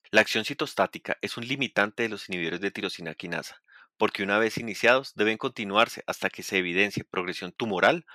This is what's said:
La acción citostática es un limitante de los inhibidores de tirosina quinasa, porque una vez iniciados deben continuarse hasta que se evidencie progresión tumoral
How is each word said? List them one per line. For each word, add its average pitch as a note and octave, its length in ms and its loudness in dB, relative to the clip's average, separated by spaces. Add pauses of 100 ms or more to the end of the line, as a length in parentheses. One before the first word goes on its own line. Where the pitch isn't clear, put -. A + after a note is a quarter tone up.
La G#2+ 100 6
acción A2 240 2
citostática - 800 -2
es - 160 -6
un A#2 100 -8
limitante A#2+ 560 0
de A2+ 60 0
los G#2 180 -10
inhibidores F2 320 -4
de G2 120 -2
tirosina F2 420 -8
quinasa, E2 480 -8 (340)
porque G#2 280 2
una G2+ 140 2
vez A2 200 2
iniciados A#2 580 2
deben A2 220 2
continuarse A2 720 0
hasta - 220 -4
que - 140 -10
se G2+ 140 -2
evidencie F#2 480 0
progresión F2+ 480 -6
tumoral B2 600 2